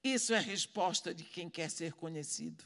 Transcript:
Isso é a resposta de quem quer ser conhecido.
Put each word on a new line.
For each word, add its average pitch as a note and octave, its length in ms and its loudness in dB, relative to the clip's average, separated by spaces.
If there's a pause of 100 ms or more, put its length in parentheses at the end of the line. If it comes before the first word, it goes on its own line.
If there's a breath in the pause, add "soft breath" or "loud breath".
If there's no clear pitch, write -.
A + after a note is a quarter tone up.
Isso B3+ 300 4
é A3+ 40 8
a G3+ 40 6
resposta F#3 720 0
de D#3+ 100 -8
quem F3 260 -6
quer D#3+ 200 -4
ser E3 240 -4
conhecido. D#3 720 -6